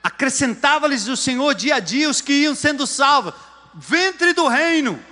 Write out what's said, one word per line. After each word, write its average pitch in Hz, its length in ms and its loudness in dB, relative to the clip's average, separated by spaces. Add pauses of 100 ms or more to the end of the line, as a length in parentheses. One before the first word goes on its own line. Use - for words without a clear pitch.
Acrescentava-lhes 277 1040 0
o 262 100 -4
Senhor 269 380 0
dia 254 220 0
a 240 40 0
dia 262 300 -2
os - 100 -2
que 285 120 -4
iam 285 220 2
sendo 294 320 -2
salvos. 269 460 2 (420)
Ventre 349 580 0
do 330 160 2
reino. 285 640 0